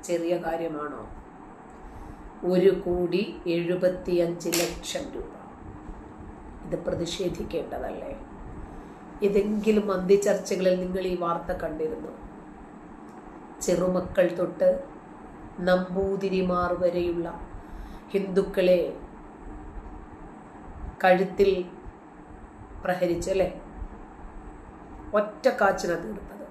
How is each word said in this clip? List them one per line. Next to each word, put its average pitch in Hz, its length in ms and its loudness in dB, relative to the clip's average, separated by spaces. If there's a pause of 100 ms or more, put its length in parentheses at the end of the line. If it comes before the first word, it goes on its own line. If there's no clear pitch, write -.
ചെറിയ 170 280 2 (100)
കാര്യമാണോ? 151 560 -2 (1500)
ഒരു 185 200 10 (100)
കോടി 180 400 2 (320)
എഴുപത്തിയഞ്ച് 175 960 2 (100)
ലക്ഷം 160 440 -2 (100)
രൂപ. - 180 -8 (1300)
ഇത് 165 100 -2 (100)
പ്രതിഷേധിക്കേണ്ടതല്ലേ? 156 1300 -4 (1120)
ഏതെങ്കിലും 208 680 4
അന്ത്യചർച്ചകളിൽ 185 880 6
നിങ്ങൾ 185 300 -2
ഈ - 100 0
വാർത്ത 170 280 -2 (120)
കണ്ടിരുന്നോ? 156 500 -4 (1500)
ചെറുമക്കൾ 180 640 4 (100)
തൊട്ട് 180 320 6 (960)
നമ്പൂതിരിമാർ 185 1040 2 (120)
വരെയുള്ള 175 440 2 (840)
ഹിന്ദുക്കളെ 185 680 4 (2250)
കഴുത്തിൽ 190 480 6 (1300)
പ്രഹരിച്ചല്ലേ? 180 680 2 (1700)
ഒറ്റ - 260 -2 (160)
കാച്ചിന 185 320 4 (100)
തീർത്തത്. - 480 -10